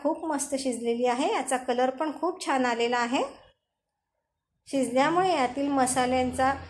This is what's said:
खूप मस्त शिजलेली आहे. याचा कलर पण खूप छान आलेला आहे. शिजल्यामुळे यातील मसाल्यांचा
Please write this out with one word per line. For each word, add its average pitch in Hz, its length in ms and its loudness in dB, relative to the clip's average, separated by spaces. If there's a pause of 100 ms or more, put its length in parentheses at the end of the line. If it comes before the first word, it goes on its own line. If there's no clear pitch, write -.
खूप 311 220 -2
मस्त 285 340 -4
शिजलेली 233 480 -2
आहे. 262 260 2
याचा 269 240 -2
कलर 254 340 0
पण 302 200 -4 (100)
खूप 359 260 -2
छान 262 200 0
आलेला 233 320 0
आहे. 240 240 0 (1500)
शिजल्यामुळे 285 640 2
यातील 277 360 0
मसाल्यांचा 254 840 2 (160)